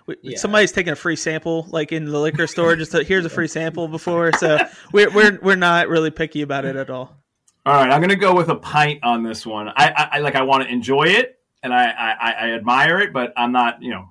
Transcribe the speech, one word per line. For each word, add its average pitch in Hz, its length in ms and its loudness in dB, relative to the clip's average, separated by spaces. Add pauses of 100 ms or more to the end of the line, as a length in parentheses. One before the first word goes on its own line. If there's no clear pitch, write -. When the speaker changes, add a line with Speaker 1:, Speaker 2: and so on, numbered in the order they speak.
Speaker 1:
we, - 160 -12
Speaker 2:
Yeah. 127 160 -12
Speaker 1:
somebody's 208 360 2
taking 175 200 -2
a 139 40 -6
free 160 200 -4
sample, 165 540 -4
like, 156 200 -4
in 160 140 -6
the 147 140 -4
liquor 156 280 0
store. 165 300 2
Just 160 180 -6
a, 147 80 2
"Here's 185 220 0
a 165 60 -6
free 165 180 -4
sample" 160 400 -6
before. 170 460 -2
So 156 240 2 (180)
Speaker 2:
<laughs> - 160 -20
Speaker 1:
we're, 202 180 6
we're, 208 300 4
we're 190 160 2
not 170 320 2
really 160 220 0
picky 151 320 -6
about 139 240 -6
it 135 100 -6
at 135 140 -8
all. 131 260 -12 (480)
Speaker 3:
All 139 80 2
right, 135 180 6
I'm 147 120 4
gonna 196 120 2
go 185 200 4
with 165 160 2
a 151 60 -2
pint 147 460 -2
on 117 200 0
this 113 240 -8
one. 107 220 -8
I, - 40 -12 (240)
I, 151 160 0
I, 143 60 0
like, 143 160 -2
I 135 80 2
wanna 131 240 2
enjoy 123 380 0
it, 196 340 2 (240)
and 127 100 -6
I, 123 140 4
I, 113 460 -2
I 113 180 -4
admire 127 480 2
it, 196 160 -2
but 123 240 -4
I'm 120 140 0
not, 120 300 0
you 127 80 -8
know, 95 200 -10